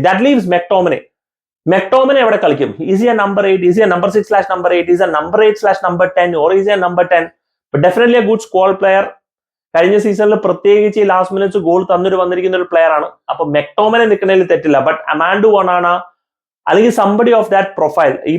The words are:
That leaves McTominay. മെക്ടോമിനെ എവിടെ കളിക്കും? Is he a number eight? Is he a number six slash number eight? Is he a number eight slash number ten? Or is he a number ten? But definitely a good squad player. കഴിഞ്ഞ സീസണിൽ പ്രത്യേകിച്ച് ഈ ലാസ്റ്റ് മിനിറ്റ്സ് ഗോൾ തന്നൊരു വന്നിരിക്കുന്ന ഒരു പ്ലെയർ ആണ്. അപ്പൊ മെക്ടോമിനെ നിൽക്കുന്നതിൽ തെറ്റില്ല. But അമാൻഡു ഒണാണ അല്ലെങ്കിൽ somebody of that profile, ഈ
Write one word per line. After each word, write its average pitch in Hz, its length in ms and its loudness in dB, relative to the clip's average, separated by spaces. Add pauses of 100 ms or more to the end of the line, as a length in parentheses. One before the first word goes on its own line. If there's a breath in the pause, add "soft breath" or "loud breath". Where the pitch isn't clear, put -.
That 190 180 2
leaves 269 180 2 (100)
McTominay. 175 440 0 (680)
മെക്ടോമിനെ 262 540 0
എവിടെ 220 220 0
കളിക്കും? 139 280 0 (200)
Is 190 120 0
he 240 120 0
a - 80 -2
number 202 280 -2
eight? 190 180 0
Is 175 100 2
he 226 80 2
a 190 60 0
number 180 220 -2
six 208 160 0
slash 196 220 0
number 180 240 -2
eight? 170 160 -2
Is 175 80 2
he 190 80 2
a 165 80 -4
number 170 300 -2
eight 214 160 2
slash 196 240 0
number 175 200 0 (120)
ten? 175 120 0 (120)
Or 156 60 2 (100)
is 196 100 -2
he 208 80 0
a 185 80 -2
number 180 280 0
ten? 165 120 2 (500)
But 143 120 0
definitely 233 360 2
a 202 60 -2
good 220 180 0
squad 190 260 0 (100)
player. 196 220 2 (680)
കഴിഞ്ഞ 180 300 4
സീസണിൽ 208 400 0
പ്രത്യേകിച്ച് 202 560 0
ഈ 208 100 2
ലാസ്റ്റ് 185 260 0
മിനിറ്റ്സ് 196 300 -2
ഗോൾ 175 140 2 (100)
തന്നൊരു 185 300 0
വന്നിരിക്കുന്ന 180 400 -2
ഒരു 180 100 -6
പ്ലെയർ 165 260 0
ആണ്. 156 120 -4 (220)
അപ്പൊ - 120 -6 (140)
മെക്ടോമിനെ 220 560 0
നിൽക്കുന്നതിൽ 190 400 0
തെറ്റില്ല. 151 340 2
But 156 100 0 (160)
അമാൻഡു 185 360 0 (100)
ഒണാണ 180 280 0 (800)
അല്ലെങ്കിൽ 214 340 2
somebody 214 400 2
of 202 140 -2
that 196 220 0
profile, 151 400 0 (160)
ഈ - 60 0